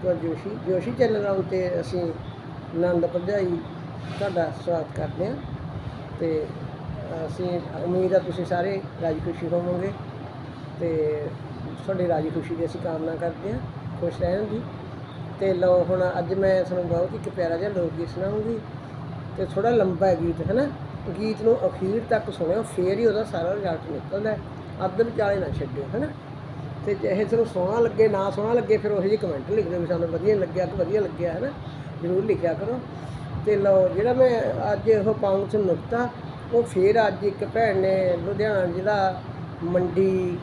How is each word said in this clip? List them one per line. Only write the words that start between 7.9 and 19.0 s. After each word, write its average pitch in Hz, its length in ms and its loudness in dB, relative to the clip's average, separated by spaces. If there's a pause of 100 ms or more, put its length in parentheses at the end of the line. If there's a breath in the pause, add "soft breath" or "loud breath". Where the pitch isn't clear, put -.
ਆ 185 60 6
ਤੁਸੀਂ 170 260 -2
ਸਾਰੇ 190 360 0 (200)
ਰਾਜੀ 160 180 0
ਖੁਸ਼ੀ 170 280 -4
ਹੋਵੋਗੇ 175 440 0 (880)
ਤੇ 156 420 0 (640)
ਤੁਹਾਡੀ 180 220 0
ਰਾਜੀ 160 220 2
ਖੁਸ਼ੀ 165 260 -2
ਦੀ 170 100 0
ਅਸੀਂ 170 140 -6
ਕਾਮਨਾ 160 360 -2
ਕਰਦੇ 170 380 -4
ਹਾਂ, 254 60 -4 (420)
ਖੁਸ਼ 170 200 -2
ਰਹਿਣ 185 240 2
ਦੀ। 214 160 -4 (800)
ਤੇ 190 140 4
ਲਓ 180 300 6
ਹੁਣ 180 360 2
ਅੱਜ 170 140 -2
ਮੈਂ 190 300 4
ਤੁਹਾਨੂੰ 175 240 -2
ਬਹੁਤ 170 240 2
ਹੀ 220 40 -6
ਇੱਕ 202 140 -6
ਪਿਆਰਾ 165 280 0
ਜਿਹਾ 202 120 -2
ਲੋਕ 175 280 0
ਗੀਤ 165 120 -4
ਸੁਣਾਊਂਗੀ 214 500 -2 (760)